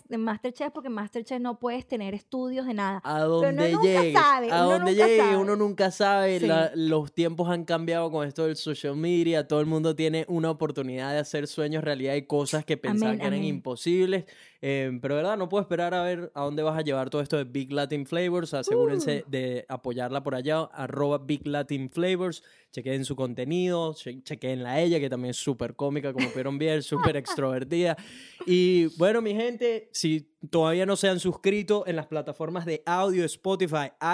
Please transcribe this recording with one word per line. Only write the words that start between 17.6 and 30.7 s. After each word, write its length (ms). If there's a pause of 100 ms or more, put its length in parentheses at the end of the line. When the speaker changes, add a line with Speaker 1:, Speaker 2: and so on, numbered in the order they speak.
Speaker 2:
Latin 320
Flavors. 480
Asegúrense 720
Speaker 1:
Uh. 40
Speaker 2:
de 380
apoyarla 540
por 120
allá, 380
arroba 460
Big 280
Latin 420
Flavors. 540 (280)
Chequen 360
su 100
contenido, 760
che-, 280
chequenla 500
a 80
ella, 200
que 80
también 220
es 80
súper 360
cómica, 380
como 160
pudieron 300
ver, 240 (100)
<laughs> 220
súper 20
extrovertida. 800 (500)
Y, 520
bueno, 240
mi 120
gente, 580
si 380 (200)
todavía 340